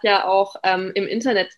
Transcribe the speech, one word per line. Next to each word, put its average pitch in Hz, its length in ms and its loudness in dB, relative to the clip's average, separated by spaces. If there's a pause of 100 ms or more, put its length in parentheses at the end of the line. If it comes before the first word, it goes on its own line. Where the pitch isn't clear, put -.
ja 202 240 2
auch, 196 340 2
ähm, 185 320 -2
im 196 140 -4
Internet 220 500 -2